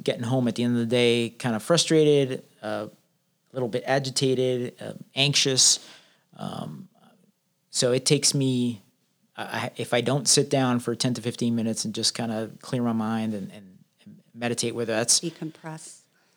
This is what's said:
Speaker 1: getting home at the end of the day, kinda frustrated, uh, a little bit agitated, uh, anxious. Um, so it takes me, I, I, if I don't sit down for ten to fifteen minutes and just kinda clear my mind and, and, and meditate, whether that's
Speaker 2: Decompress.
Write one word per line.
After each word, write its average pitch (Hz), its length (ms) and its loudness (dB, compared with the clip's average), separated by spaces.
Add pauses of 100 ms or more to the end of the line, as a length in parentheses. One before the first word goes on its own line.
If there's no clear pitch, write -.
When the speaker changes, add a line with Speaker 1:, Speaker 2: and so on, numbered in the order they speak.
Speaker 1:
getting 123 200 -2
home 123 260 2
at 107 60 -2
the 120 100 -2
end 120 100 2
of 117 60 2
the 117 60 -2
day, 120 520 4
kinda 110 220 -2
frustrated, 151 840 4 (200)
uh, 107 260 -6
a - 640 -20
little 127 160 -4
bit 123 180 -4
agitated, 127 920 0
uh, 110 120 -10 (220)
anxious. 135 640 2 (580)
Um, - 520 -10 (840)
so 123 220 2
it 131 140 0
takes 143 280 4
me, 123 480 0 (540)
I, 110 60 -8
I, 110 340 -6
if - 160 -6
I 123 80 4
don't 127 280 0
sit 143 220 4
down 127 300 2
for 120 140 -2
ten 123 200 0
to 113 80 -8
fifteen 120 320 -2
minutes 113 300 -2
and 110 100 -6
just 110 200 0
kinda 113 360 -4 (120)
clear 127 200 -2
my 120 100 0
mind 110 420 -2
and, 98 180 -8
and, 98 260 -20 (280)
and 104 100 -20 (180)
meditate, 117 400 -4
whether 117 200 -2
that's 117 260 2
Speaker 2:
Decompress. 160 800 -12 (380)